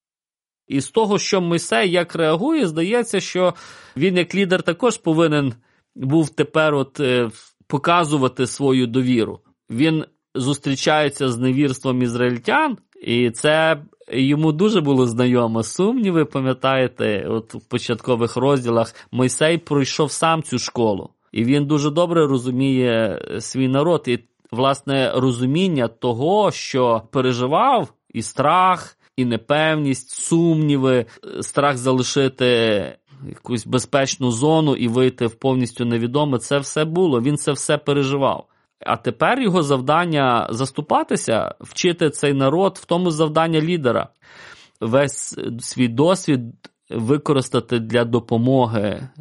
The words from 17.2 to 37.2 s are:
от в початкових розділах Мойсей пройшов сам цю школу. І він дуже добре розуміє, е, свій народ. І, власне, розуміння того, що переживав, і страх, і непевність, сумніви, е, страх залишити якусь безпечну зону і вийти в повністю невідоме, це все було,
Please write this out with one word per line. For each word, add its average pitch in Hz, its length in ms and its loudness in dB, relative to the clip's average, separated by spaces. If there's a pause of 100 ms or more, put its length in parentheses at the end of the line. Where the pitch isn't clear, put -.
от 113 260 -6
в 113 140 -18
початкових 117 680 -2
розділах 123 580 0 (180)
Мойсей 156 460 0
пройшов 143 540 -2
сам 165 300 0
цю 127 160 -4
школу. 107 520 -2 (220)
І 113 120 0
він 143 220 2
дуже 147 240 0
добре 170 360 2
розуміє, 127 960 0 (100)
е, 95 100 -6
свій 131 280 -2
народ. 151 380 0
І, 120 120 0 (320)
власне, 135 640 0
розуміння 131 760 0
того, 156 600 0
що 120 520 0 (100)
переживав, 135 800 0 (220)
і 113 80 -4
страх, 175 760 0 (200)
і 127 80 0
непевність, 143 840 0
сумніви, 147 960 2 (320)
е, 104 40 -6
страх 143 340 0
залишити 123 1080 0 (460)
якусь - 380 -8
безпечну 131 640 0
зону 147 460 2
і 120 120 0
вийти 127 380 2
в 110 80 -6
повністю 127 500 -2
невідоме, 120 540 0
це 143 200 -2
все 151 260 -4
було, 160 360 0